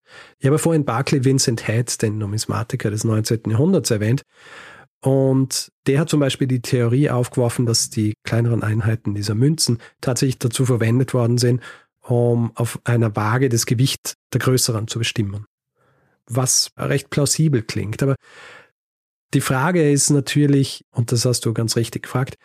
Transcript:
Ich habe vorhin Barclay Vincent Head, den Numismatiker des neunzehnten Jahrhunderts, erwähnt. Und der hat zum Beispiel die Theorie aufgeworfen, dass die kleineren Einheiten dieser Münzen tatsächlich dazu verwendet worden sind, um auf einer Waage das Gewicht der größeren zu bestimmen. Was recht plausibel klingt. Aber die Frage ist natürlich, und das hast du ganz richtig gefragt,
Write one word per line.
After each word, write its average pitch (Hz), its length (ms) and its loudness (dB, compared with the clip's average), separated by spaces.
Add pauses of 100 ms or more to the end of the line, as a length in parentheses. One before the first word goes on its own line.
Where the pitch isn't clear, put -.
(400)
Ich 135 80 0
habe 147 100 4
vorhin 160 280 2
Barclay 131 380 0
Vincent 131 440 0
Head, 117 340 -2
den 107 160 0
Numismatiker 107 720 -4
des 107 140 -4
neunzehnten 110 480 0
Jahrhunderts, 151 400 2
erwähnt. 110 320 0 (760)
Und 135 720 0 (140)
der 135 140 2
hat 160 100 0
zum 151 100 2
Beispiel 135 280 0
die 127 140 -2
Theorie 123 500 2
aufgeworfen, 123 560 0
dass - 240 -2
die 107 320 -2
kleineren 117 400 0
Einheiten 107 500 -2
dieser 104 220 -4
Münzen 127 420 2 (240)
tatsächlich 131 380 -2
dazu 127 260 -2
verwendet 120 480 0
worden 120 240 2
sind, 120 240 2 (400)
um 120 540 0
auf - 300 -4
einer 117 300 0
Waage 113 340 0
das 117 180 0
Gewicht - 480 -2 (180)
der 123 60 0
größeren 117 480 0
zu - 100 -8
bestimmen. 107 480 -4 (800)
Was 127 480 0
recht 135 360 -2
plausibel 143 500 2
klingt. 104 400 -6
Aber 135 140 0 (1200)
die 139 60 2
Frage 147 500 2
ist 139 180 2
natürlich, 143 800 2
und - 220 -2
das 120 140 0
hast 123 200 0
du 117 80 -2
ganz 110 220 -2
richtig - 280 -2
gefragt, - 420 -4